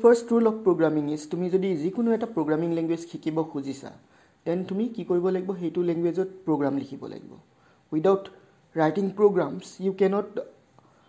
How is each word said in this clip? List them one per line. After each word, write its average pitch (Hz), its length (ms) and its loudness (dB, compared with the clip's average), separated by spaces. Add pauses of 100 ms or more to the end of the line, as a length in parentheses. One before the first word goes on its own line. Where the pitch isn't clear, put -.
first 233 260 6
rule 233 180 4
of 220 160 0
programming 156 520 2
is, 147 140 -10
"তুমি 175 200 -2
যদি 185 260 2
যিকোনো 190 400 -2
এটা 226 100 -4
programming 160 480 0
লেংগুৱেজ 165 360 -2
শিকিব 156 260 -6 (160)
খুজিছা, 135 380 -8 (560)
then 170 180 0
তুমি 190 200 -4 (120)
কি 226 80 -6
কৰিব 175 220 2 (100)
লাগিব? 185 140 -4 (100)
সেইটো 170 220 -2
লেংগুৱেজত 170 460 0 (180)
program 143 320 0
লিখিব - 280 -10
লাগিব." - 260 -14 (600)
Without 185 320 2 (520)
writing 165 320 2 (120)
programs, 180 460 2 (200)
you 190 140 0
cannot 190 280 2 (800)